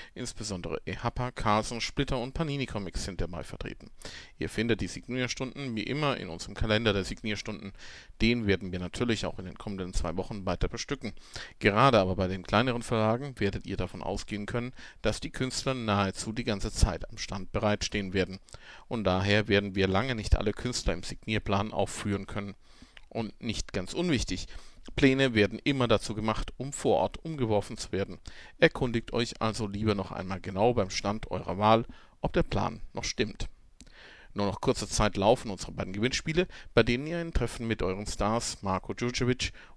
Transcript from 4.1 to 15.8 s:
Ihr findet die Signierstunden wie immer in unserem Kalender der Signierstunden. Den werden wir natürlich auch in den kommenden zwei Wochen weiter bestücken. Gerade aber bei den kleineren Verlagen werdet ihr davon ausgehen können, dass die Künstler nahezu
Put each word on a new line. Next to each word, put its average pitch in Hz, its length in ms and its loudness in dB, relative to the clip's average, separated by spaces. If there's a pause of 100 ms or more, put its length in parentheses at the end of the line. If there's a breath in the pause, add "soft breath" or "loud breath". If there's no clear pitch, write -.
Ihr 76 100 -2
findet 110 320 0
die - 80 -2
Signierstunden 127 880 -6
wie - 60 -4
immer 143 340 0
in 92 100 -8
unserem 85 260 -8
Kalender 107 380 4
der 98 140 2
Signierstunden. 101 680 -6 (500 loud breath)
Den 113 240 4
werden 92 280 2
wir 90 60 -4
natürlich 107 460 0
auch - 140 -4
in 92 60 -10
den 90 120 -12
kommenden 95 360 -8
zwei 85 240 0
Wochen 95 280 -4
weiter 90 220 0
bestücken. - 460 -6 (460 loud breath)
Gerade 113 380 6
aber 95 200 4
bei 95 100 2
den 92 160 -4
kleineren 117 400 2
Verlagen 120 560 0
werdet 101 280 0
ihr 98 100 -4
davon 90 260 -4
ausgehen 104 420 -4
können, 123 280 -4 (280 loud breath)
dass 107 200 0
die 156 100 -8
Künstler 131 440 -2
nahezu 104 580 0